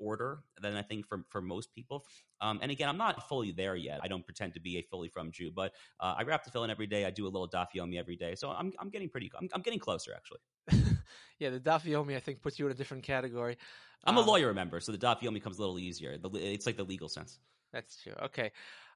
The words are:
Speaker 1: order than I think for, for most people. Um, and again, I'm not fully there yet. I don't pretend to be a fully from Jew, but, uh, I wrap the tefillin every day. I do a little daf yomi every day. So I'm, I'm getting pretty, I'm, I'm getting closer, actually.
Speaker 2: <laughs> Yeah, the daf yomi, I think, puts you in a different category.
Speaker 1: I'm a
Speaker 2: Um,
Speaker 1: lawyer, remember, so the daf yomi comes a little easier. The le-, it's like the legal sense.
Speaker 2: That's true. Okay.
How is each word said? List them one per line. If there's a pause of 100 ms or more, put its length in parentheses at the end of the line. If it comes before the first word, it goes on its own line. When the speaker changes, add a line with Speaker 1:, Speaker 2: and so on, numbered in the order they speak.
Speaker 1:
order (240)
than
I
think
for,
for
most
people. (340)
Um,
and
again,
I'm
not
fully
there
yet.
I
don't
pretend
to
be
a
fully
from
Jew,
but, (260)
uh,
I
wrap
the
tefillin
every
day.
I
do
a
little
daf (100)
yomi
every
day.
So
I'm,
I'm
getting
pretty,
I'm,
I'm
getting
closer,
actually. (300)
Speaker 2:
<laughs> (420)
Yeah,
the
daf
yomi,
I
think,
puts
you
in
a
different
category. (460)
Speaker 1:
I'm
a
Speaker 2:
Um,
Speaker 1:
lawyer,
remember,
so
the
daf
yomi
comes
a
little
easier.
The
le-,
it's
like
the
legal
sense. (320)
Speaker 2:
That's
true.
Okay. (440)